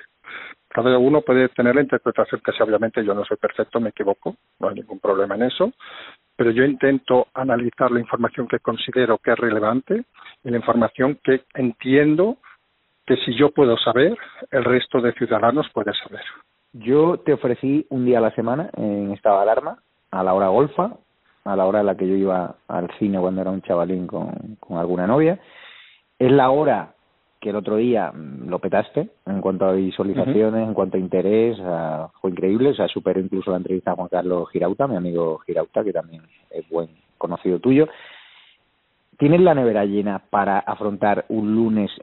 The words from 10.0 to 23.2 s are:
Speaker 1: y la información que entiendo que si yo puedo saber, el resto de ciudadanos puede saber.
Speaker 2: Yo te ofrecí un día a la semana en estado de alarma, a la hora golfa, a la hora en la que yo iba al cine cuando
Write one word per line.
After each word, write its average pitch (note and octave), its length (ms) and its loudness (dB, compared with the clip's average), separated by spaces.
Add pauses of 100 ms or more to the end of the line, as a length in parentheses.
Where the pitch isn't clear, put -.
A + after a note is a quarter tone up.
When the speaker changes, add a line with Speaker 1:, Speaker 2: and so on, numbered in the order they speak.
Speaker 1:
y B2+ 80 -8
la A#2+ 60 0
información A#2+ 680 0
que C3+ 200 2 (120)
entiendo D3 840 2 (680)
que C3 120 4
si A#2+ 180 -6
yo C#3+ 140 4
puedo B2 280 4
saber, C#3 380 2 (340)
el B2+ 140 0
resto B2 360 2
de A#2+ 120 2
ciudadanos A#2 600 0
puede G#2+ 220 -4
saber. - 280 -12 (500)
Speaker 2:
Yo D3 460 2
te - 160 0
ofrecí C3+ 560 -2
un B2+ 160 -2
día B2 120 4
a A2+ 40 4
la A2 120 2
semana B2+ 420 -4
en G2+ 360 -4
estado G2+ 240 2
de G2 60 2
alarma, C3 360 0 (320)
a F#2 120 -2
la F#2 120 2
hora G2 140 2
golfa, D3 440 0 (520)
a G2 120 -4
la F#2+ 100 2
hora G2+ 140 2
en G2+ 60 2
la F#2+ 100 0
que F#2+ 120 -2
yo F#2+ 60 0
iba F#2 400 -2 (140)
al F2 300 -6
cine G2+ 200 -2
cuando F#2 220 -2